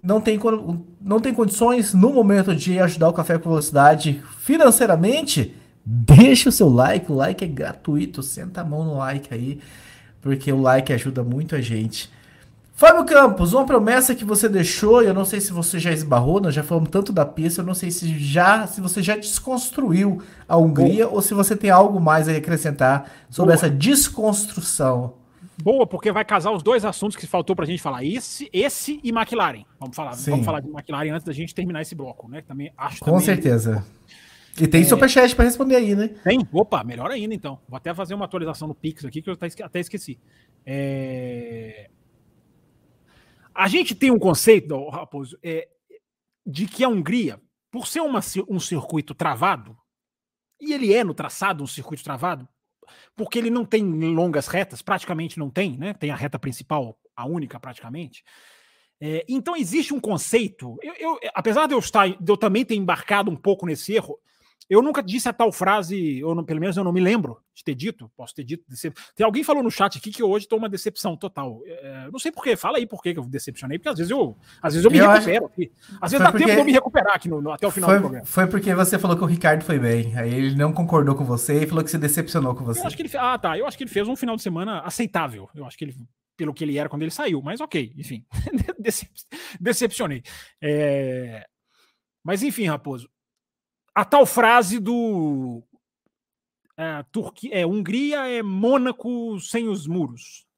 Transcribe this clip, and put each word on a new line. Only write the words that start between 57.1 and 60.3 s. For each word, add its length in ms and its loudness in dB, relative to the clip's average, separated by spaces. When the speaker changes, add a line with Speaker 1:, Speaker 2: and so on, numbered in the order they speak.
Speaker 2:
a 80 -14
única 360 -10
praticamente. 640 -16
É, 280 -8
então 260 -4
existe 400 -4
um 60 -6
conceito, 840 -4